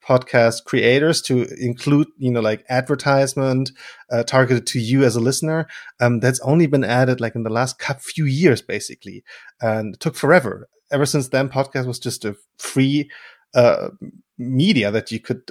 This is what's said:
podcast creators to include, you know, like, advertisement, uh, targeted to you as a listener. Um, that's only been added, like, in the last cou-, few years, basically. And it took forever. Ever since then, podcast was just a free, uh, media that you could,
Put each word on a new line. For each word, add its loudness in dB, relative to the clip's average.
podcast 2
creators 2
to 0
include, 0
you 0
know, 0
like, -2
advertisement, 0
uh, 0
targeted 2
to -4
you 2
as 2
a -2
listener. -2
Um, 2
that's 0
only 2
been 0
added, 0
like, -4
in -6
the -6
last -2
cou-, -8
few -6
years, 4
basically. -10
And -2
it -20
took -6
forever. 2
Ever 2
since -2
then, 0
podcast -4
was -8
just -8
a -6
free, 0
uh, 4
media 0
that -4
you -8
could, -8